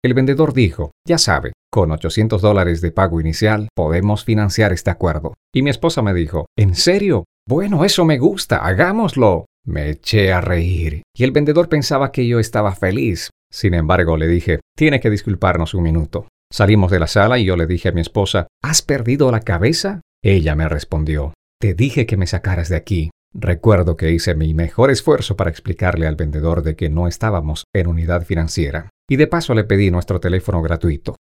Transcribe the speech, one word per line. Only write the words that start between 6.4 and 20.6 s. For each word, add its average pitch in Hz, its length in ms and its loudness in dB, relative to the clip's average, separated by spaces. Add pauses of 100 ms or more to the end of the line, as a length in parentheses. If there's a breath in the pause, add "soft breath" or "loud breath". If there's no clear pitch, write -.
"¿En 98 200 2
serio? 180 500 2 (220)
Bueno, 175 360 0
eso 185 220 2
me 151 120 4
gusta, 156 480 0
hagámoslo". 127 800 2 (220)
Me 76 220 -4
eché 95 420 0
a 90 100 2
reír, 85 600 -2 (140)
y 120 80 0
el 131 80 2
vendedor 151 380 2
pensaba 139 420 0
que 123 160 -2
yo 117 100 2
estaba 104 380 -2
feliz. 98 560 -4 (200)
Sin 92 220 -2
embargo, 82 420 2
le 78 120 0
dije, 85 320 0 (180)
"Tiene 147 220 2
que 117 100 0
disculparnos 92 640 -2
un 92 80 -2
minuto". 82 460 -2 (260)
Salimos 101 380 4
de 90 80 2
la 78 80 0
sala 110 320 2
y 104 60 2
yo 92 120 2
le 82 80 0
dije 90 240 -2
a - 20 0
mi 87 100 -2
esposa, 95 440 -2 (180)
"¿Has 151 200 -2
perdido 131 480 0
la 110 80 0
cabeza?". 143 640 -2 (220)
Ella 82 320 2
me 78 140 0